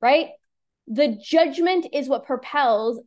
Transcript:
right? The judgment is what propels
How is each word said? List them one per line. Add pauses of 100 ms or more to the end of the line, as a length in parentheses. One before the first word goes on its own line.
right? (560)
The
judgment
is
what
propels